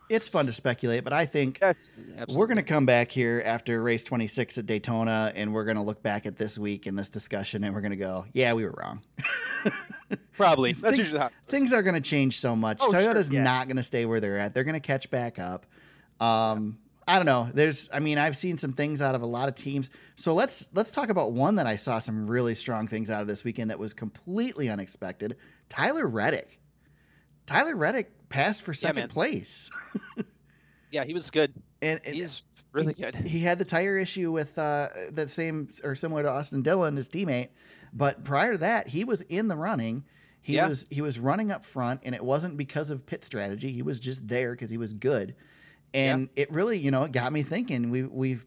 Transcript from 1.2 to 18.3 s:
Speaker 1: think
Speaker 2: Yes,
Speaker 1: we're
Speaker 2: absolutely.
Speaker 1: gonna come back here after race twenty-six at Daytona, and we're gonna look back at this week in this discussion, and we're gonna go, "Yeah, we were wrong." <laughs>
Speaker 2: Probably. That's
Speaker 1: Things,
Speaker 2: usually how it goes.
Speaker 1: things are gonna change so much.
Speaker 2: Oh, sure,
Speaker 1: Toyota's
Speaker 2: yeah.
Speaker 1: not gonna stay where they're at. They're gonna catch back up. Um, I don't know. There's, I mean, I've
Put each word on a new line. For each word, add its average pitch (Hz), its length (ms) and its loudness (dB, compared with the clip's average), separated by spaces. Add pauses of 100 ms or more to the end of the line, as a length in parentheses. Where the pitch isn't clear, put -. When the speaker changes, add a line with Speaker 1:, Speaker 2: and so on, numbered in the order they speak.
Speaker 1:
think 135 360 0
Speaker 2:
Yes, 185 140 6 (400)
Speaker 1:
we're 113 60 -12
Speaker 2:
absolutely. 143 260 2
Speaker 1:
gonna 214 160 2
come 151 220 4
back 120 260 6
here 120 340 2
after 117 360 0
race 117 220 2
twenty-six 117 540 -2
at 113 80 -4
Daytona, 110 680 0
and 107 180 -2
we're 110 120 0
gonna 107 180 2
look 104 200 -4
back 104 220 -2
at 101 120 -8
this 107 200 -4
week 104 300 -4
in 98 80 -4
this 98 140 -4
discussion, 101 540 -6
and 101 100 -2
we're 104 80 -4
gonna 101 140 -2
go, 92 380 -4
"Yeah, 123 200 4
we 113 120 0
were - 120 -6
wrong." - 240 -10 (640)
<laughs> 208 60 0 (600)
Speaker 2:
Probably. 156 400 6
That's 226 220 2
Speaker 1:
Things, - 20 4 (100)
Speaker 2:
usually 151 120 0
how 135 80 2
it - 60 -12 (140)
goes. - 40 -16
Speaker 1:
things 269 220 4
are 226 80 6
gonna 175 200 2
change 135 380 2
so 120 160 2
much. 110 260 0
Speaker 2:
Oh, 240 100 6
sure, 180 100 6
Speaker 1:
Toyota's 208 300 4
Speaker 2:
yeah. 139 120 4
Speaker 1:
not 131 240 4
gonna 131 160 0
stay 117 220 0
where 113 140 2
they're 101 180 0
at. 101 160 -2
They're 131 100 2
gonna 156 160 -2
catch 135 300 -2
back 120 300 -4
up. 90 260 -8 (540)
Um, 110 580 2 (300)
I 180 100 6
don't 180 80 4
know. 123 280 4
There's, 151 400 2
I 143 60 -2
mean, 151 180 2
I've 147 200 2